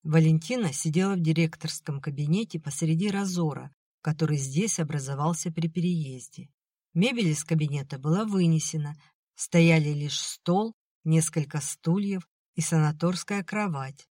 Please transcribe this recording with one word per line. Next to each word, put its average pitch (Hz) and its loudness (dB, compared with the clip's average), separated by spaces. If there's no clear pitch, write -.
Валентина 160 4
сидела 175 0
в 185 0
директорском 160 -2
кабинете 156 -2
посреди 165 -2
разора, 175 -4
который 151 0
здесь 143 -2
образовался 147 -4
при 160 -2
переезде. 160 -4
Мебель 226 2
из 151 0
кабинета 143 -2
была 160 0
вынесена, 160 0
стояли 165 4
лишь 147 -4
стол, 208 -2
несколько 160 0
стульев 190 -2
и 170 -2
санаторская 165 0
кровать. 156 -6